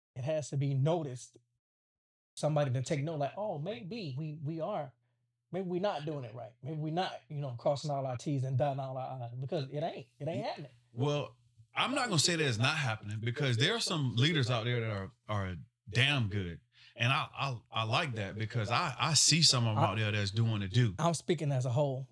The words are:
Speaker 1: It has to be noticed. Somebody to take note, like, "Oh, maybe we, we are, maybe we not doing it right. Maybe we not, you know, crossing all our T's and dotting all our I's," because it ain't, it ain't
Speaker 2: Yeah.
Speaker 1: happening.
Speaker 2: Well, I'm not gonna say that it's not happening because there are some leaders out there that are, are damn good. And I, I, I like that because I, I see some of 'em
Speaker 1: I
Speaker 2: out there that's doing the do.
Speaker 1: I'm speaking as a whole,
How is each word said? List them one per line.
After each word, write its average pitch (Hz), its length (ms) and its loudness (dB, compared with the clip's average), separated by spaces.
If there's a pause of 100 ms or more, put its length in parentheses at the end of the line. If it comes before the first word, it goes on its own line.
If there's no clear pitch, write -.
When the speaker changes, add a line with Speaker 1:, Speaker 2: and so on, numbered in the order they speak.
(140)
Speaker 1:
It 127 100 -8
has 156 260 -2
to 151 60 -4
be 139 180 2
noticed. 143 640 0 (1000)
Somebody 147 360 0
to 131 120 0
take 139 200 -2
note, 160 160 -4
like, 139 180 -2
"Oh, 196 220 -4
maybe 190 580 -8
we, 151 280 -6
we 160 160 -4
are, 156 300 -4 (640)
maybe 185 160 -4
we 175 120 -2
not 175 260 -2
doing 147 180 -6
it 113 100 -12
right. 113 180 -12 (100)
Maybe 156 140 -6
we 156 140 -4
not, 175 220 0 (160)
you 147 120 -6
know, 135 180 -4
crossing 147 320 0
all 139 160 0
our 127 100 -4
T's 139 280 0
and 131 120 0
dotting 139 240 2
all 131 160 -6
our 131 280 -8
I's," 120 160 -10
because 139 300 -4
it 147 120 -4
ain't, 175 240 -6 (120)
it 139 100 -6
ain't 113 100 -4
Speaker 2:
Yeah. 233 80 -4
Speaker 1:
happening. 147 240 -8 (240)
Speaker 2:
Well, 147 400 -2 (420)
I'm 247 180 0
not 269 120 2
gonna 196 120 2
say 170 180 4
that 156 100 2
it's 117 120 2
not 135 180 4
happening 110 440 -2
because 120 380 2
there 165 160 4
are 233 60 -2
some 143 360 0
leaders 135 340 4
out 117 140 0
there 123 160 0
that 110 100 -2
are, 98 200 -4 (180)
are 98 260 -2 (360)
damn 127 380 4
good. 92 300 -4 (380)
And 117 160 2
I, 143 140 0 (120)
I, 131 160 -2 (180)
I 113 120 0
like 127 320 0
that 98 220 -4
because 107 320 -2
I, 139 280 2
I 147 160 2
see 151 280 6
some 123 240 6
of 110 100 4
'em 143 60 4
Speaker 1:
I 165 60 6
Speaker 2:
out 98 100 0
there 107 140 2
that's 104 180 0
doing 110 300 2
the 98 80 -2
do. 113 300 4
Speaker 1:
I'm 170 160 2
speaking 156 380 0
as 127 140 0
a 131 40 0
whole, 135 400 0